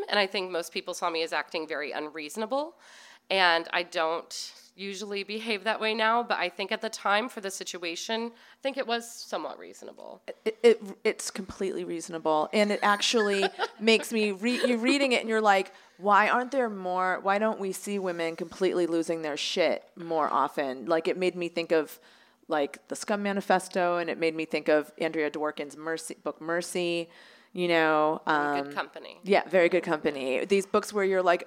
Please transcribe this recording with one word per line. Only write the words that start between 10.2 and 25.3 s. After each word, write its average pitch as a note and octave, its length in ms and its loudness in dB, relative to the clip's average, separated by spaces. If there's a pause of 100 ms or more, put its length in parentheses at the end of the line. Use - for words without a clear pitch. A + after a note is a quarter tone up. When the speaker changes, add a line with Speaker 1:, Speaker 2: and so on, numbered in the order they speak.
Speaker 2:
It, A3 180 -4
it, A#3 200 8 (200)
it's - 280 -2
completely F#3+ 540 -6
reasonable, D#3+ 680 -2
and G#3 180 4
it G#3 120 -2
actually G3+ 640 2 (180)
<laughs> - 180 -6
makes A3 320 4
me G#3+ 200 2
re-, A3+ 340 0
you're A#3+ 120 4
reading C4+ 340 4
it A3+ 80 4
and A3+ 80 -4
you're A3 120 2
like, G3 320 4 (260)
"Why G3+ 300 6
aren't A#3+ 240 0
there B3 180 2
more, F#3 520 0
why G3 160 2
don't A3 200 0
we F#3+ 140 -4
see G3+ 260 -6
women E3+ 380 -2
completely F3 500 0
losing E3 360 0
their D3+ 140 -4
shit D#3+ 460 0 (140)
more E3 360 0
often?" C3+ 540 -2
Like, E3 220 2
it E3+ 80 0
made F3+ 180 0
me F3 140 -4
think E3+ 240 -4
of, D#3 260 2 (480)
like, D3 420 -2
the - 80 -8
Scum G3+ 260 -2
Manifesto, F#3 720 0
and E3+ 120 -2
it - 100 -4
made D#3+ 180 2
me D#3+ 80 -2
think D3+ 240 -4
of D3+ 300 4
Andrea D#3+ 320 0